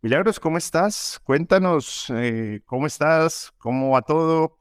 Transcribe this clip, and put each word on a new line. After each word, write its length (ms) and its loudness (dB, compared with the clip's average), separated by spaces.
Milagros, 400 0
¿cómo 160 0
estás? 680 -2
Cuéntanos, 880 0
eh, 520 -4
¿cómo 220 -4
estás? 720 0
¿Cómo 340 -2
va 100 4
todo? 600 0